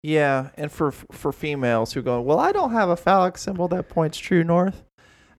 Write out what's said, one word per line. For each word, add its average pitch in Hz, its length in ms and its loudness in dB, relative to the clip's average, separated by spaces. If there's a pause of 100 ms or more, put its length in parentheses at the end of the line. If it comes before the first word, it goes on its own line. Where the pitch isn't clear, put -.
Yeah, 143 520 2
and 147 140 -8
for, 151 200 -2
for - 420 -8
females 127 600 -2
who 135 100 -6
go, 123 180 -2
"Well, 143 200 2
I 339 120 2
don't 339 200 0
have 214 160 2
a 175 80 2
phallic 185 420 2
symbol 180 300 -4
that 180 200 -4
points 160 300 -2
true 175 240 2
north." 175 400 0 (560)